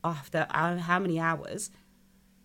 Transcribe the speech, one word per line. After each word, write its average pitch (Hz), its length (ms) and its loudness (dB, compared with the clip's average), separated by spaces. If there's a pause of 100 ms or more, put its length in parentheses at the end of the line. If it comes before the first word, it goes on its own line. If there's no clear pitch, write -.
after, 160 460 -2
uh, 170 280 2
how 175 220 2
many 180 200 2
hours, 165 500 -2 (760)